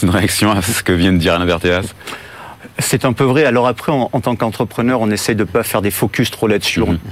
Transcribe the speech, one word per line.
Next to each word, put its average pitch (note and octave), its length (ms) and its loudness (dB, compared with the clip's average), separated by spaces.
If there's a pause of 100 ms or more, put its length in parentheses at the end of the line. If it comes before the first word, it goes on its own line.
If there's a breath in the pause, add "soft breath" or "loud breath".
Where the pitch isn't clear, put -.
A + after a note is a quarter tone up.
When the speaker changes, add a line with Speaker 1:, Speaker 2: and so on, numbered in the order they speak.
Speaker 1:
une F2+ 80 4
réaction G2+ 420 2
à G2 100 2
ce G#2 200 -2
que F#2+ 100 0
vient F#2 220 4
de F2+ 40 4
dire E2+ 160 2
Alain F2 120 0
Berthéas ? F2 480 0 (840 loud breath)
Speaker 2:
C'est - 260 0
un B2 80 2
peu C#3 120 0
vrai. C#3 200 4
Alors B2 220 4
après, B2 240 -2
en, C3 200 0
en C3 100 0
tant A#2+ 140 -2
qu'entrepreneur, A#2+ 680 -2
on G#2+ 100 0
essaie G#2+ 240 0
de G#2 80 2
pas G2 200 0
faire - 180 -2
des G2+ 100 0
focus - 400 -2
trop - 160 -2
là-dessus. - 320 0
Speaker 1:
Mhm. E2+ 180 2 (140)